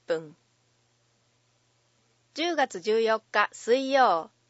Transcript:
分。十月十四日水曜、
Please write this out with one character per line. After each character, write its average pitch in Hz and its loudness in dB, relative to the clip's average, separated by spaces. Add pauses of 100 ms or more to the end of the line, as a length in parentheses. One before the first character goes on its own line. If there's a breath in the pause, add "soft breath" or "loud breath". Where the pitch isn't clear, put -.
分。 160 -6 (2000)
十 339 -4
月 254 -2
十 214 0
四 220 0 (120)
日 208 0
水 262 -2
曜、 214 2 (200)